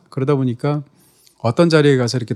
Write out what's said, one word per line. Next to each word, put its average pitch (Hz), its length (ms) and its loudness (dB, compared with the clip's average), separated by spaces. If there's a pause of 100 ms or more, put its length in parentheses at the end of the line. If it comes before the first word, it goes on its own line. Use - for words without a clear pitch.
그러다 135 260 -4
보니까 135 480 -4 (560)
어떤 165 300 0
자리에 147 280 4
가서 123 200 -2
이렇게 113 180 -6